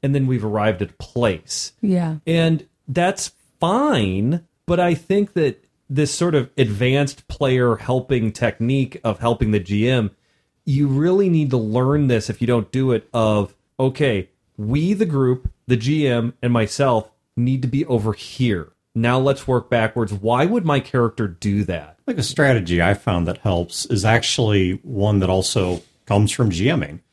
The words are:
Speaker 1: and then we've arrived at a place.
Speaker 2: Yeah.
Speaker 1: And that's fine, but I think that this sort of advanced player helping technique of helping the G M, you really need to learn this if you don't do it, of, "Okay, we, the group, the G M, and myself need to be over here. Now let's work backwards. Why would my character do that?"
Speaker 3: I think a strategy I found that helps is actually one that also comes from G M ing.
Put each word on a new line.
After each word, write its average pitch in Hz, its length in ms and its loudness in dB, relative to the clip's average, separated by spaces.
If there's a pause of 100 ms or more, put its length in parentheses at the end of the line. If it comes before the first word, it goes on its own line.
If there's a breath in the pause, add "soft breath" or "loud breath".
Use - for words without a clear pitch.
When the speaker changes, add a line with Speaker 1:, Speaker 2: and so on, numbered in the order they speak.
Speaker 1:
and 139 120 0
then 135 120 2
we've 123 180 0
arrived 104 380 0
at 98 80 -6
a - 40 -20
place. - 840 -4
Speaker 2:
Yeah. 175 360 0 (100)
Speaker 1:
And 165 400 0 (200)
that's 175 460 -2 (260)
fine, 165 840 0 (240)
but 175 140 0
I 175 140 2
think 202 400 -2
that 151 300 -2 (240)
this 139 240 0
sort 170 240 0
of 127 200 0
advanced 127 720 0
player 127 500 2
helping 123 540 0
technique 127 720 -2
of 107 160 -2
helping 117 320 0
the 107 80 2
G 104 300 0
M, 117 240 0 (520)
you 143 220 0
really 175 420 2
need 156 220 2
to 127 60 0
learn 127 500 0
this 117 240 0
if 104 100 -6
you 117 60 -2
don't 117 240 0
do 131 220 0
it, 110 200 -2
of, 107 420 0 (240)
"Okay, 131 500 0 (280)
we, 143 360 0
the 208 140 0
group, 131 440 0 (160)
the 123 100 2
G 143 300 0
M, 120 360 0
and 120 100 0
myself 117 580 0 (260)
need 127 260 0
to 131 60 -2
be 135 180 -2
over 110 260 0
here. 101 560 -4 (260)
Now 120 240 2
let's 139 300 -2
work 127 220 0
backwards. 113 420 0
Why 113 340 0
would 214 180 -2
my 147 160 2
character 117 460 -2
do 101 380 -2
that?" 78 320 -8 (100)
Speaker 3:
I 262 60 -4
think 196 60 -4
a 139 40 -2
strategy 104 580 0
I 92 140 4
found 87 320 -2
that 87 120 -6
helps 87 480 -4
is 104 180 -2
actually 107 800 2
one 104 360 0
that 90 100 2
also 92 520 0 (240)
comes 101 240 4
from 113 200 0
G 92 200 0
M 170 140 0
ing. 73 160 -14 (120)